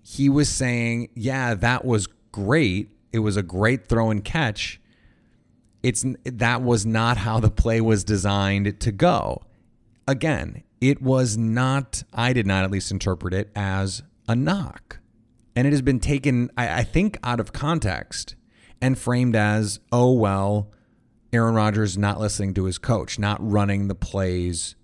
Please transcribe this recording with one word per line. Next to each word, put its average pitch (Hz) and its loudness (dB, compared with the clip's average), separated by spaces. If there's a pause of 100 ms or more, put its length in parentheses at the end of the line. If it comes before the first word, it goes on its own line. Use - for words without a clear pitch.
He 139 0
was 143 4
saying, 117 -2
"Yeah, 123 -4
that 117 0
was 110 0 (240)
great. 104 0 (200)
It 113 0
was 107 0
a 101 0
great 98 0
throw 113 2
and 104 -2
catch. - -4 (1000)
It's 127 -2
n-, 131 -2
that 120 0
was 120 2
not 113 2
how 110 0
the 110 4
play 113 2
was 110 2
designed 98 0
to 117 0
go." 98 0 (640)
Again, 131 -2 (160)
it 135 2
was 127 2
not, 127 -2 (100)
I 120 0
did 117 2
not 95 2
at 95 -2
least 98 -4
interpret 95 -2
it 101 -2
as 98 -4 (260)
a 117 2
knock. 160 -4 (560)
And 127 2
it 143 4
has 139 2
been 131 2
taken, 131 0
I, 117 -2
I 120 0
think, 202 0
out 120 -2
of - -6
context 131 -4 (460)
and 127 2
framed 123 0
as, 107 0 (120)
"Oh, 123 4
well, 104 2 (600)
Aaron 117 2
Rodgers 107 2
not 101 0
listening 98 -2
to 95 0
his 92 -4
coach, - -2
not 104 -2
running 101 0
the 95 -4
plays 90 -4